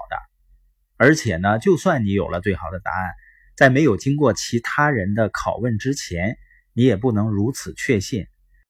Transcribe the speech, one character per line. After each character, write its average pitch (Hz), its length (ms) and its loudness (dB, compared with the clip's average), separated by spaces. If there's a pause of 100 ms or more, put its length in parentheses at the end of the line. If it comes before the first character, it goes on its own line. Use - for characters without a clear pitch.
的。 - 80 -8 (800)
而 139 180 6
且 104 220 -2
呢， 101 220 2
就 185 180 2
算 139 300 0
你 98 60 0
有 98 140 0
了 85 140 -4
最 92 160 -2
好 80 140 -10
的 90 100 -10
答 - 100 -8
案， 90 220 -4 (420)
在 139 140 6
没 131 140 4
有 110 160 4
经 143 180 -2
过 139 160 4
其 - 260 -4
他 147 320 0
人 104 240 -2
的 107 160 2
拷 - 300 -6
问 117 160 -2
之 131 180 -4
前， 90 440 -6 (340)
你 117 120 2
也 117 120 4
不 120 160 0
能 104 160 0
如 104 240 0
此 - 220 -12
确 110 260 0
信。 98 260 -6 (440)